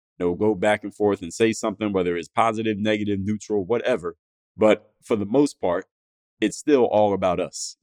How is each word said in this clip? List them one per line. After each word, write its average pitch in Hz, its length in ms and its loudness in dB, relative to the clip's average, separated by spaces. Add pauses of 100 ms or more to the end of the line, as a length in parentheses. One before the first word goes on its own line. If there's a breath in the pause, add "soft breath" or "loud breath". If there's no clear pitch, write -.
(200)
you 90 60 0
know, 87 100 0
go 107 180 0
back 104 300 0
and 101 100 -12
forth 101 280 0
and 87 120 -10
say 113 180 2
something, 107 400 -4
whether 90 240 0
it's 82 120 -6
positive, 110 500 -2
negative, 104 420 -2
neutral, 104 460 -4
whatever. 104 520 -4 (380)
But 107 380 2 (100)
for 123 120 -2
the 101 100 -2
most 139 340 0
part, 90 280 -2 (520)
it's 107 180 -2
still 135 280 4
all 104 280 2
about 92 260 0
us. - 440 -8